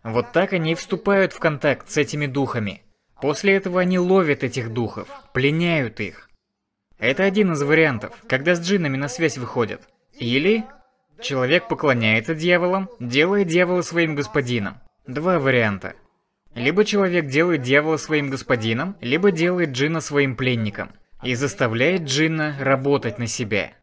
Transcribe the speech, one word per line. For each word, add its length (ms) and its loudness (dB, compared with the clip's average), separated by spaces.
Вот 300 -4
так 200 2
они 200 0
и 20 2
вступают 580 0
в 60 -16
контакт 520 -2
с 80 -4
этими 280 -2
духами. 560 -4
После 340 2
этого 260 0
они 180 2
ловят 440 4
этих 300 -4
духов, 360 -4
пленяют 680 0
их. 300 -10
Это 260 0
один 280 2
из 100 -2
вариантов, 500 2
когда 280 2
с 60 -2
джиннами 360 0
на 120 -4
связь 300 -2
выходят. 440 -4
Или 500 0
человек 480 0
поклоняется 680 2
дьяволам, 540 0
делает 500 2
дьявола 340 2
своим 320 0
господином. 640 -2
Два 320 -2
варианта. 560 0
Либо 300 2
человек 420 0
делает 360 2
дьявола 360 2
своим 320 -2
господином, 680 -2
либо 300 2
делает 400 0
джинна 300 0
своим 340 0
пленником 560 -2
и 100 0
заставляет 680 0
джинна 580 -2
работать 580 0
на 80 -4
себя. 460 -4